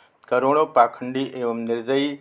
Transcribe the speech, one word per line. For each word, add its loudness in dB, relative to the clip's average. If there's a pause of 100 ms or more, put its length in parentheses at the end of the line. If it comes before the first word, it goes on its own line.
(280)
करोड़ों 2
पाखंडी 0 (100)
एवं -4
निर्दयी -2